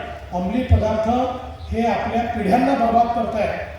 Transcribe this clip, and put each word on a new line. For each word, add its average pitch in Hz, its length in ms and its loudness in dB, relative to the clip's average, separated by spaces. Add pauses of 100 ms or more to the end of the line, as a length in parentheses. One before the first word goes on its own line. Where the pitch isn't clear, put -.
(360)
अंमली 202 260 0
पदार्थ 220 480 2 (640)
हे 226 80 0
आपल्या 226 400 0
पिढ्यांना 240 520 2
बर्बाद 233 320 4
करतायत. 226 440 -2 (280)